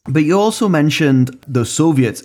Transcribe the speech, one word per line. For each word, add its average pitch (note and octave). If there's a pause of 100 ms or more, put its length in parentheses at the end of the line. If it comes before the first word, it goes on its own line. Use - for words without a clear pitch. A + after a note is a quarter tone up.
But D3+
you F3
also G#3+
mentioned C#3+ (120)
the A#2+
Soviets C3